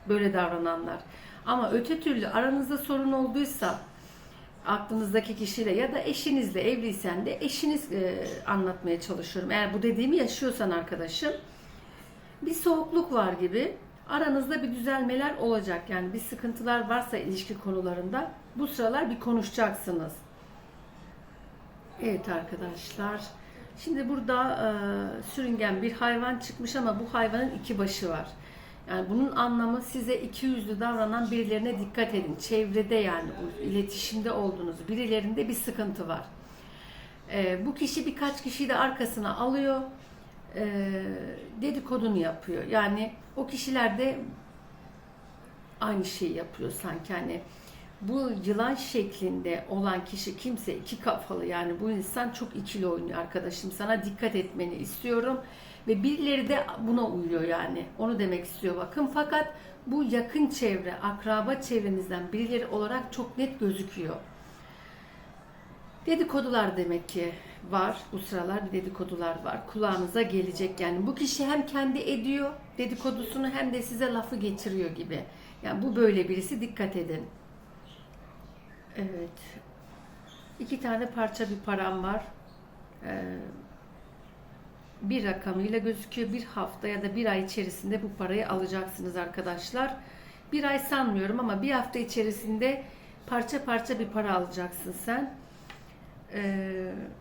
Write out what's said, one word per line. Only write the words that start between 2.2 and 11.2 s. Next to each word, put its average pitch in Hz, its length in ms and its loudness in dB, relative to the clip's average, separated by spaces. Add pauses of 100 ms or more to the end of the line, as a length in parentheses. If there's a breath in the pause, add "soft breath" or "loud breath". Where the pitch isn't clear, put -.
aranızda 269 500 4
sorun 269 340 2
olduysa, 262 680 2 (840 loud breath)
aklınızdaki 208 720 2
kişiyle 214 360 0
ya 233 220 4
da 190 60 2
eşinizle 233 720 2
evliysen 214 540 0
de - 160 -2
eşiniz, 294 500 2
e, 185 360 2 (200)
anlatmaya 180 540 2
çalışıyorum. 180 500 -2
Eğer 208 220 4
bu 202 80 2
dediğimi 233 340 6
yaşıyorsan 240 560 4
arkadaşım, 165 640 0 (1080 loud breath)